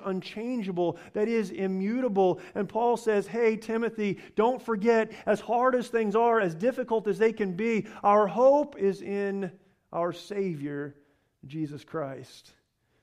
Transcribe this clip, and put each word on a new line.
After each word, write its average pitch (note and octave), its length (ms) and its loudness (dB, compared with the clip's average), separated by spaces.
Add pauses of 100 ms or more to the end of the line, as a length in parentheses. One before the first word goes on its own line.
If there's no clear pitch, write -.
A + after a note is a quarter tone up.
unchangeable, F#3+ 920 -4 (140)
that G#3 140 0
is A3+ 220 0
immutable. F#3+ 920 0 (140)
And G3 160 -4
Paul A#3 280 0
says, G#3+ 280 0
"Hey, A3 320 0
Timothy, A3 640 -4 (160)
don't B3 260 2
forget, A3 500 2 (140)
as G#3 160 2
hard B3 320 2
as B3 140 0
things A3 280 0
are, A#3 240 4
as F3+ 140 0
difficult A3+ 540 -2
as F#3+ 100 0
they A3 160 4
can G3+ 200 -2
be, A3 340 0 (160)
our G#3 240 6
hope C#4 500 4
is G3 240 0
in G3 500 -4 (400)
our E3+ 220 -2
Savior, D3 800 -6 (520)
Jesus D3+ 360 -8
Christ." C3+ 680 -12 (520)